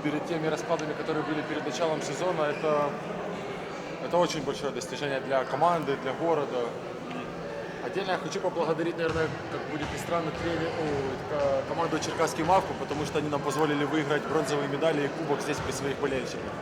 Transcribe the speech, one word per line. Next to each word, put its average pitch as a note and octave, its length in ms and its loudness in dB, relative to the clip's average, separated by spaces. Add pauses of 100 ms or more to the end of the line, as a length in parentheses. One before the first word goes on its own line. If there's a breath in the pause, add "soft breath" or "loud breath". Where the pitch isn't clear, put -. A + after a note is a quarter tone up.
перед D3+ 240 0
теми D#3+ 200 0
раскладами, D#3 460 0
которые D#3 300 -2
были D3+ 180 -2
перед D3+ 240 -2
началом D#3 360 0
сезона, D#3+ 420 0
это, D3 480 2 (1120)
это C#3+ 120 2
очень D#3+ 260 4
большое C#3 280 -2
достижение C3 500 -2
для C3 220 2
команды, C#3 600 2
для C3 100 0
города. C3 560 2 (400)
И - 760 -6
отдельно F#3 260 -2
я F3 80 2
хочу D#3+ 200 -2
поблагодарить, E3+ 560 0
наверное, D#3+ 320 2 (240)
как - 80 -4 (120)
будет D3 200 -4
ни D3 60 -4
странно, E3 420 0
тренер-, E3 300 0
о, C#3 640 -2
ко-, C#3 340 2
команду D#3 320 0
Черкасский D#3 440 0
Мавку, F#3 360 4
потому C#3+ 260 -2
что D3+ 120 -2
они D3+ 120 0
нам C#3+ 120 2
позволили D3 440 4
выиграть D3 420 2
бронзовые C#3+ 420 2
медали C#3+ 360 4
и - 20 2
кубок C#3+ 340 0
здесь D3 160 -2
при - 140 -2
своих C3+ 260 -2
болельщиках. B2 640 -2